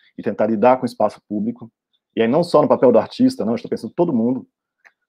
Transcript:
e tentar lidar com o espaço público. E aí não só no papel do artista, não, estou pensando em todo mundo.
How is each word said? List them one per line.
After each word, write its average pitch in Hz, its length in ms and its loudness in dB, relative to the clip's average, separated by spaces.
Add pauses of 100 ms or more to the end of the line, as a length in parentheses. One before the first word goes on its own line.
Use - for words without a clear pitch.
(180)
e - 40 -14
tentar 110 260 -2
lidar 113 300 2
com 131 60 -8
o - 20 -2
espaço 110 420 -4
público. 110 420 -8 (460)
E 110 60 0
aí 113 60 2
não 147 160 2
só 156 180 2
no 127 80 2
papel 123 240 4
do 110 60 4
artista, 127 440 0
não, 113 120 -4
estou - 140 -10
pensando 117 220 -8
em - 40 -20
todo 170 180 0
mundo. 120 340 -2 (600)